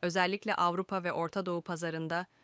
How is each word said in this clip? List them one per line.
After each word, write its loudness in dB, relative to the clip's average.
özellikle 2
Avrupa 0
ve 0
Orta -2
Doğu -2
pazarında -2